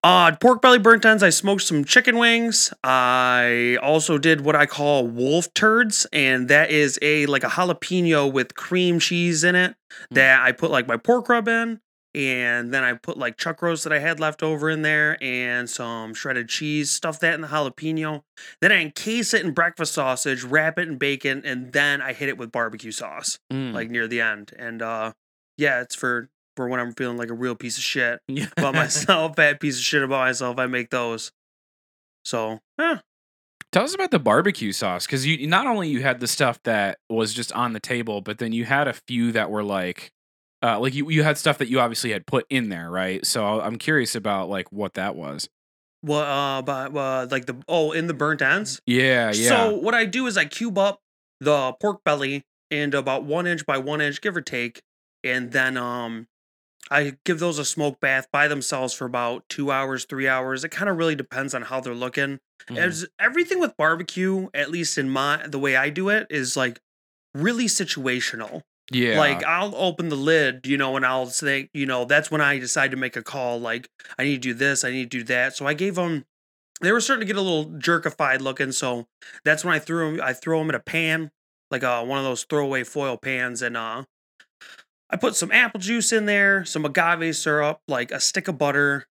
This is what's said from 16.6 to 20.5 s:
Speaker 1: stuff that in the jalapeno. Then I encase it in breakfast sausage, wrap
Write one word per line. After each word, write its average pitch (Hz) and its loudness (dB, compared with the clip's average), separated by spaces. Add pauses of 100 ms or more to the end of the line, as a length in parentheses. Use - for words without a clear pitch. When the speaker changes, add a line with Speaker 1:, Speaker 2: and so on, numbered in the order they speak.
Speaker 1:
stuff 156 -4
that 165 2
in 156 -6
the 151 -8
jalapeno. 156 -2 (380)
Then 180 6
I 185 6
encase 214 -2
it 208 2
in 160 0
breakfast 170 0
sausage, 131 -2
wrap 156 0